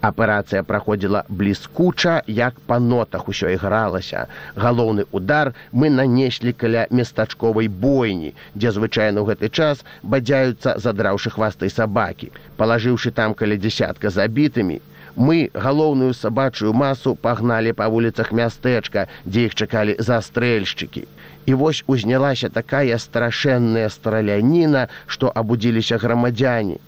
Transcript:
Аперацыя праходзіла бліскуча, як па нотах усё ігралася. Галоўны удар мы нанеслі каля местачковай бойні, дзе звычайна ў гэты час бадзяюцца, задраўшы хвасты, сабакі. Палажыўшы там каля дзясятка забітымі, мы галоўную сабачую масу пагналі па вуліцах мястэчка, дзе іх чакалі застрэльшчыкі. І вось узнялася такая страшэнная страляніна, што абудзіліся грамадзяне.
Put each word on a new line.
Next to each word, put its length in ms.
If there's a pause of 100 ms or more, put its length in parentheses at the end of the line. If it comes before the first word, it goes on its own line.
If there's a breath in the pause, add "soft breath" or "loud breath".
Аперацыя 640
праходзіла 600
бліскуча, 960
як 400
па 100
нотах 540
усё 240
ігралася. 720 (280 loud breath)
Галоўны 560
удар 420 (180 loud breath)
мы 180
нанеслі 640
каля 380
местачковай 800
бойні, 640 (200 loud breath)
дзе 220
звычайна 480
ў 100
гэты 160
час 360 (180 loud breath)
бадзяюцца, 760
задраўшы 560
хвасты, 380
сабакі. 640 (240 loud breath)
Палажыўшы 580
там 180
каля 240
дзясятка 540
забітымі, 680 (340 loud breath)
мы 380
галоўную 600
сабачую 600
масу 420
пагналі 600
па 100
вуліцах 460
мястэчка, 720 (180 loud breath)
дзе 200
іх 100
чакалі 440
застрэльшчыкі. 1040 (400 loud breath)
І 80
вось 340
узнялася 640
такая 480
страшэнная 960
страляніна, 960 (180 loud breath)
што 240
абудзіліся 720
грамадзяне. 840